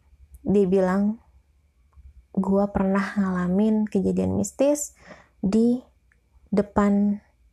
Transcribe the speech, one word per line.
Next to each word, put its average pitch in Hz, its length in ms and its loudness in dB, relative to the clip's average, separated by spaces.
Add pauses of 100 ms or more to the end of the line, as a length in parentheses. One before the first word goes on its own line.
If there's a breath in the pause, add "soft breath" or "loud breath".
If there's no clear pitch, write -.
(420)
Dia 202 240 2
bilang, 196 560 0 (1160)
"Gua 196 320 0
pernah 196 480 -2
ngalamin 196 720 0
kejadian 190 480 -2
mistis 277 560 -2 (480 loud breath)
di 226 400 0 (720)
depan 202 640 0 (340)